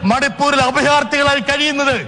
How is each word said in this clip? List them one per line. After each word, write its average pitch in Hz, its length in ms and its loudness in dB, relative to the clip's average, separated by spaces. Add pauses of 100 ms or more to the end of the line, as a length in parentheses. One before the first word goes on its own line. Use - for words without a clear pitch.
മണിപ്പൂരിൽ 277 560 0
അഭയാർത്ഥികളായി 285 800 0
കഴിയുന്നത്. 277 560 -2 (120)